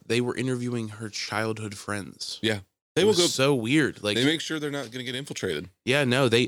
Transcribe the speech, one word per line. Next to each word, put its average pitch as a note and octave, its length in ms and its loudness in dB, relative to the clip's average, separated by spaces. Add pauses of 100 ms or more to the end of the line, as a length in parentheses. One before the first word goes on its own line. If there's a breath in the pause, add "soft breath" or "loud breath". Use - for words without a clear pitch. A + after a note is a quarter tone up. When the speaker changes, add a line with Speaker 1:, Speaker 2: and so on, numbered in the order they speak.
Speaker 1:
they A#2 160 2
were B2 160 -2
interviewing B2 500 -4
her G#2+ 220 -10
childhood G#2+ 680 -4
friends. - 640 -8
Speaker 2:
Yeah. G#2+ 200 0 (340)
They D#3 60 2
Speaker 1:
It F#3 40 6
Speaker 2:
will G#3+ 40 6
Speaker 1:
was G3 80 4
Speaker 2:
go F3 100 6
Speaker 1:
so C#3 280 4
weird. A#2+ 480 2
Like, G#2 120 2
Speaker 2:
they A#2 80 2
make D3+ 160 2
sure D#3+ 200 -6
they're D3 120 -6
not C3+ 200 -8
gonna B2+ 120 -10
get A#2+ 120 -6
infiltrated. F#2 540 -4 (140)
Speaker 1:
Yeah, C#3 220 2
no, B2+ 240 4
they A#2+ 180 4